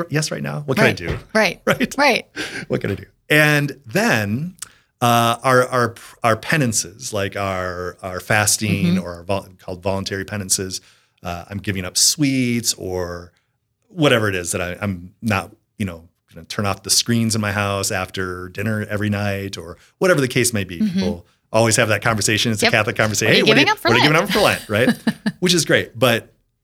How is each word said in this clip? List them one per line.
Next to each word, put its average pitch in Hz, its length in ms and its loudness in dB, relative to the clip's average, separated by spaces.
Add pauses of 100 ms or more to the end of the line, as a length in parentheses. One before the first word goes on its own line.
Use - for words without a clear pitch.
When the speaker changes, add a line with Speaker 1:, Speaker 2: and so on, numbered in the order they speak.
Speaker 1:
yes 151 220 -2
right 156 100 -6
now? 143 200 -4
What 139 160 -2
can - 80 4
I - 40 6
Speaker 2:
Right. 101 80 -2
Speaker 1:
do? 82 220 -6 (140)
Speaker 2:
Right. 208 300 0
Speaker 1:
<laughs> - 40 0
Right? - 300 0
Speaker 2:
Right. 269 300 2 (420)
Speaker 1:
What 131 120 -2
can - 100 -4
I 98 40 -2
do? - 100 -14 (240)
And 151 560 4
then, 135 720 0 (460)
uh, 117 420 4
our, 127 240 4
our, 120 280 0 (280)
our 113 140 4
penances, 120 760 -2
like 98 220 -2
our, 92 680 -4
our 92 180 -8
fasting 104 640 0 (100)
Speaker 2:
Mm-hmm. 92 80 -2
Speaker 1:
or 87 120 -10
our 85 80 -16
vol-, 98 240 -4 (120)
called 90 240 -12
voluntary 98 420 -4
penances, 95 540 -4 (440)
uh, 87 260 -8
I'm 101 100 -8
giving 95 260 -6
up 90 120 -6
sweets 127 760 0
or 90 560 -6 (580)
whatever 135 400 4
it 95 60 -2
is 85 180 -4
that 92 80 -2
I, 87 200 -6
I'm 92 400 -4
not, 98 320 -2 (240)
you 107 80 -4
know, 85 220 -10 (260)
gonna 85 120 -18
turn - 200 -4
off 98 180 -2
the 95 60 -10
screens 113 460 0
in 110 60 -2
my 104 100 0
house 101 400 -2
after 92 580 -6
dinner 107 400 -4
every 104 200 -2
night 101 480 -4
or 85 200 -14 (220)
whatever 180 220 4
the 131 60 2
case 127 260 2
may 101 100 0
be. 87 160 -10
Speaker 2:
Mm-hmm. 101 200 0
Speaker 1:
People 87 280 -4 (240)
always 113 260 4
have 120 120 4
that 104 120 2
conversation. 113 500 0
It's 107 100 -2
Speaker 2:
Yep. 226 120 4
Speaker 1:
a - 20 4
Catholic 110 220 2
conversation. 110 300 2
Speaker 2:
What 113 40 4
are 165 40 6
Speaker 1:
"Hey, - 40 6
Speaker 2:
you 160 60 4
Speaker 1:
what 214 120 6
are - 20 6
Speaker 2:
giving 294 80 4
Speaker 1:
you, 427 60 2
Speaker 2:
up 415 60 -6
for - 100 -2
Speaker 1:
what 117 60 4
are - 20 4
you 123 60 2
giving 151 140 4
Speaker 2:
Lent? 196 120 0
Speaker 1:
up 190 60 -2
for 214 60 4
Lent?" 110 280 2
Right? 127 680 0
Speaker 2:
<laughs> - 40 -20
Speaker 1:
Which 180 140 2
is 160 120 2
great. 113 340 0
But 117 340 2 (300)